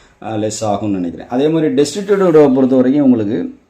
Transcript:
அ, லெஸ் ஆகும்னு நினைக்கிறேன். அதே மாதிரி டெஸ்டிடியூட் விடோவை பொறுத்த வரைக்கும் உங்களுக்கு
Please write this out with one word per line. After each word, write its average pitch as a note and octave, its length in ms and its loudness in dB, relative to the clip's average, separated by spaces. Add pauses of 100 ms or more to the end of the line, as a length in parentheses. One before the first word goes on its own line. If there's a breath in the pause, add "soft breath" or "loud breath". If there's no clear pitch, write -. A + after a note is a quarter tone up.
(240 soft breath)
அ, G#2+ 140 -8
லெஸ் G#2+ 260 -6
ஆகும்னு G#2 260 -2
நினைக்கிறேன். F2 380 -6
அதே C3 200 0
மாதிரி D#3 260 0
டெஸ்டிடியூட் F#3+ 520 0
விடோவை D#3 240 4
பொறுத்த C3 260 2
வரைக்கும் C3 280 2
உங்களுக்கு A#2 520 0 (140)